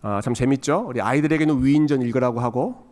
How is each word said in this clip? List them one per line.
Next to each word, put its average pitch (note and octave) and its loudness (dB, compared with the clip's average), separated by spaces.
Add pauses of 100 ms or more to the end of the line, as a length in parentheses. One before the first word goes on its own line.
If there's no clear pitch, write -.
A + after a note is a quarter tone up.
아, G#2 -4
참 A#2+ -2
재밌죠? C3+ 0
우리 B2 -4
아이들에게는 D3 0
위인전 C#3+ 4
읽으라고 A#2+ 0
하고 B2 -4